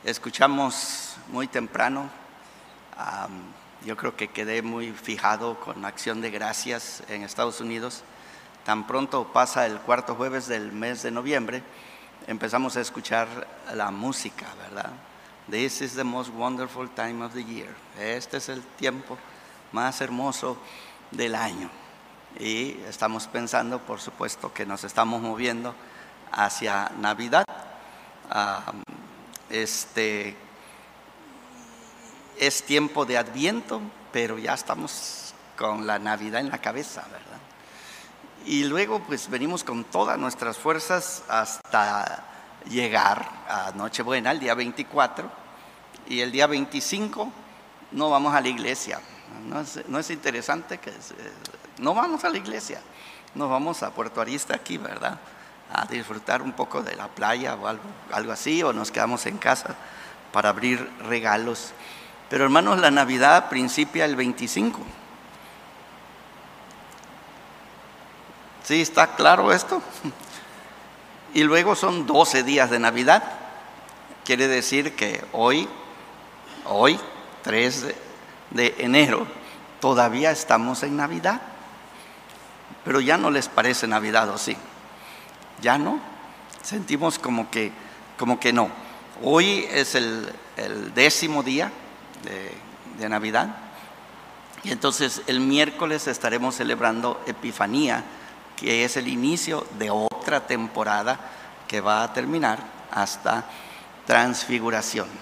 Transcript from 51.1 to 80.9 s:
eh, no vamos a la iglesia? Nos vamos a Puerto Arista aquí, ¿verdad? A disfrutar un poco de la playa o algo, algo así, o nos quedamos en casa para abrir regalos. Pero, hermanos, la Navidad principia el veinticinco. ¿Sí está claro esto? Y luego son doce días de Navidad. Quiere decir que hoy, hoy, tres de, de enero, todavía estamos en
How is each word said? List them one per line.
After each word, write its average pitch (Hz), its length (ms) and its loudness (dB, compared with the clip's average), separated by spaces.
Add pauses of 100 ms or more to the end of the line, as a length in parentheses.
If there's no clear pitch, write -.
eh, 107 200 -14 (480)
no 143 140 0
vamos 302 300 0
a 349 60 2
la 302 80 -2
iglesia? 214 420 -8 (540)
Nos 143 160 -4
vamos 143 340 -2
a 101 80 -4
Puerto 113 300 -4
Arista 127 340 -2
aquí, - 220 -8
¿verdad? - 420 -6 (540)
A - 120 0
disfrutar 117 560 -4
un 123 120 -6
poco 135 280 -4
de 92 140 -6
la 101 120 -10
playa 123 480 -2
o 101 120 -6
algo, 107 160 -6 (280)
algo 110 200 -2
así, 156 320 0
o 139 80 2
nos 107 200 -4
quedamos 117 340 0
en 104 120 -4
casa - 380 2 (560)
para 104 180 4
abrir 123 400 0 (180)
regalos. 113 640 0 (560)
Pero, 139 160 4
hermanos, 180 340 6
la 156 120 10
Navidad 143 580 8
principia 147 560 2
el 147 100 2
veinticinco. 127 640 0 (3750)
¿Sí 160 180 4
está 160 340 6
claro 185 360 10
esto? 185 300 4 (1500)
Y 151 100 6
luego 170 320 8
son 175 320 0
doce 131 340 8
días 131 300 6
de 120 80 4
Navidad. 123 440 8 (1000)
Quiere 131 240 4
decir 135 480 2
que 107 280 -2 (100)
hoy, 135 340 4 (1000)
hoy, 131 340 6 (440)
tres 123 400 2
de, 131 120 -4 (560)
de 120 280 4
enero, 139 480 6 (520)
todavía 127 520 6
estamos 123 500 4
en 143 160 -2